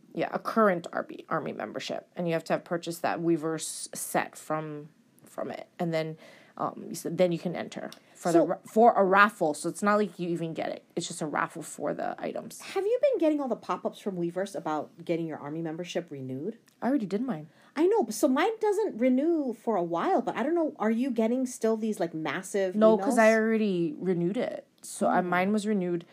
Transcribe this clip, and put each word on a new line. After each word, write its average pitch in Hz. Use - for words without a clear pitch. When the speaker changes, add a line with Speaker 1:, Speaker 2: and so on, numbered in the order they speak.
Speaker 1:
yeah, -
a -
current 190
R -
B, -
Army 156
membership. -
And 175
you 165
have 165
to -
have 160
purchased 170
that -
Weverse 160
set -
from, 156
from -
it. -
And 170
then, 160
um, -
you -
s-, -
then 175
you 170
can 175
enter -
for -
the 165
Speaker 2:
So 160
Speaker 1:
ra-, -
for 226
a 196
raffle. 190
So 170
it's 170
not 208
like 208
you 175
even 165
get -
it. -
It's 175
just -
a 165
raffle -
for -
the 95
items. -
Speaker 2:
Have 381
you 466
been 539
getting 311
all 269
the 220
pop-ups -
from 190
Weverse 175
about 151
getting 170
your 151
Army 147
membership 170
renewed? 139
Speaker 1:
I -
already 247
did 196
mine. 180
Speaker 2:
I 320
know. 427
So 285
mine 330
doesn't 415
renew 262
for 226
a 180
while, 196
but -
I 226
don't 311
know. 330
Are 214
you 247
getting 233
still 226
these, 214
like, 170
massive 180
Speaker 1:
No, 214
'cause 240
Speaker 2:
emails? 226
Speaker 1:
I 220
already 214
renewed 180
it. -
So -
I, -
Speaker 2:
Hmm. 180
Speaker 1:
mine 180
was 208
renewed. 180